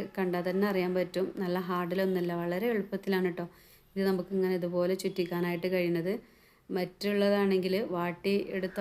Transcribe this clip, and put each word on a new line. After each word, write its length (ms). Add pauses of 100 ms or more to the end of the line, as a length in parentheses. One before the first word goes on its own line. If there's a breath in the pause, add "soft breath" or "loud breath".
(180)
കണ്ടാൽ 320
തന്നെ 220
അറിയാൻ 260
പറ്റും, 300 (160)
നല്ല 140 (120)
ഹാർഡിലൊന്നുമല്ല, 720
വളരെ 320
എളുപ്പത്തിലാണ് 640
ട്ടോ 80 (500 loud breath)
ഇത് 140
നമുക്കിങ്ങനെ 500
ഇതുപോലെ 420
ചുറ്റിക്കാനായിട്ട് 720
കഴിയുന്നത്. 400 (600 loud breath)
മറ്റുള്ളതാണെങ്കിൽ 1000 (220)
വാട്ടി 380 (240)
എടുത്ത 240